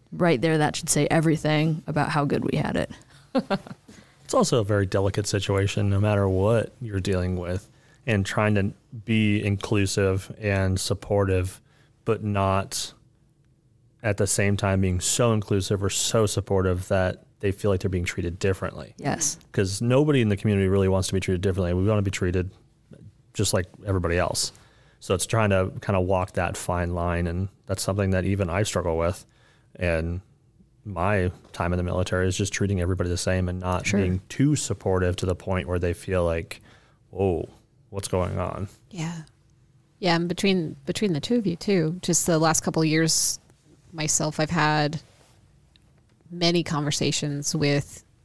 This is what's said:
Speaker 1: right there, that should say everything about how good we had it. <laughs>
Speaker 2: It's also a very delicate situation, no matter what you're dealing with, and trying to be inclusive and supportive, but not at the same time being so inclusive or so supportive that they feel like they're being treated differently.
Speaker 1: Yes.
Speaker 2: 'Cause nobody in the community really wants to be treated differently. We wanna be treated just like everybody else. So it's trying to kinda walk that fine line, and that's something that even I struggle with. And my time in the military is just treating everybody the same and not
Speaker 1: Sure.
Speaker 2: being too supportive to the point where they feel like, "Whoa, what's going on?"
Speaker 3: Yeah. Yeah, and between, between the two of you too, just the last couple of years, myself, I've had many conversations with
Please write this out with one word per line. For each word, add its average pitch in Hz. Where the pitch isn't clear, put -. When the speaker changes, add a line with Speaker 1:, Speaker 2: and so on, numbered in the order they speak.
Speaker 1:
right 160
there, 160
that 151
should -
say -
everything 156
about 151
how 143
good 143
we -
had -
it. -
<laughs> 262
Speaker 2:
It's -
also 151
a -
very 101
delicate 98
situation, 98
no 98
matter 104
what 98
you're 104
dealing 92
with, 90
and 101
trying 107
to 98
be 107
inclusive 98
and 95
supportive, 95
but 107
not 98
at 104
the 101
same 101
time 98
being 92
so 120
inclusive 101
or 95
so -
supportive 92
that 92
they 101
feel 101
like 92
they're 101
being 90
treated 87
differently. 90
Speaker 1:
Yes. -
Speaker 2:
'Cause 98
nobody 135
in 110
the 98
community 98
really 98
wants 95
to -
be 95
treated 92
differently. 92
We 90
wanna 104
be 98
treated 92
just -
like 95
everybody 87
else. -
So -
it's -
trying 110
to 95
kinda 98
walk 92
that 90
fine 87
line, 87
and 90
that's -
something 98
that 92
even 95
I 92
struggle 85
with. 85
And 85
my 92
time 87
in 87
the 90
military 92
is 92
just 101
treating 98
everybody 90
the 87
same 92
and 90
not 90
Speaker 1:
Sure. 98
Speaker 2:
being 92
too 143
supportive 92
to 92
the 90
point 92
where 90
they 87
feel 90
like, 82
"Whoa, 92
what's 98
going 92
on?" 92
Speaker 3:
Yeah. 165
Yeah, 175
and 170
between, 175
between 185
the 143
two -
of 233
you 170
too, 175
just -
the 165
last 156
couple 165
of 160
years, 160
myself, 156
I've 156
had 151
many 170
conversations 147
with 143